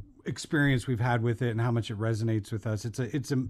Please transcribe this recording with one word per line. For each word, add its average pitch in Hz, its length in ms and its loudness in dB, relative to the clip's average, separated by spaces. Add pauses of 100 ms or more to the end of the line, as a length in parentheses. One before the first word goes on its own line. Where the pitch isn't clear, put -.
(240)
experience 139 600 2
we've 120 140 -2
had 120 220 2
with 117 200 2
it 120 80 2
and 113 100 -2
how 123 100 2
much 117 200 0
it 104 80 -6
resonates 110 540 0
with 110 140 -4
us. 107 180 -2
It's 110 140 -6
a, 131 160 -2
it's 139 180 -2
a, 131 180 0